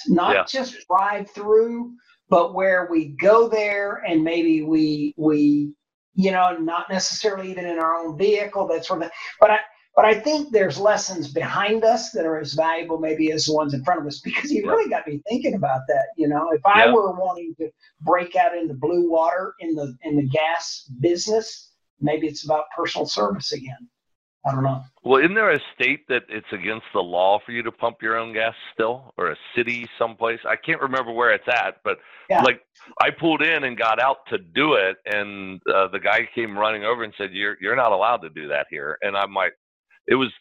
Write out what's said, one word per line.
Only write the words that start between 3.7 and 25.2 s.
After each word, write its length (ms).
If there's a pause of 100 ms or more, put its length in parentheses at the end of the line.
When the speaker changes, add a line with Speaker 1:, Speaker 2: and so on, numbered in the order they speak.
Speaker 1:
and 160
maybe 380
we, 560
we, 560 (400)
you 180
know, 240
not 320
necessarily 640
even 160
in 140
our 160
own 200
vehicle, 520
that 180
sort 160
of 80
thing. 80 (220)
But 100
I, 100 (360)
but 100
I 80
think 380
there's 280
lessons 540
behind 500
us 280
that 160
are 120
as 140
valuable 460
maybe 320
as 140
the 80
ones 200
in 100
front 180
of 40
us, 140
because 320
you 120
Speaker 2:
Yeah. 60
Speaker 1:
really 180
got 200
me 200
thinking 280
about 320
that. 280
You 120
know, 240
if 120
I 220
Speaker 2:
Yeah. 80
Speaker 1:
were 200
wanting 460
to 120 (300)
break 340
out 200
into 200
blue 340
water 520
in 120
the, 300
in 120
the 120
gas 560 (160)
business, 680 (340)
maybe 240
it's 180
about 200 (100)
personal 300
service 460
again. 360 (560)
I 100
don't 100
know. 180 (220)
Speaker 2:
Well, 160
isn't 160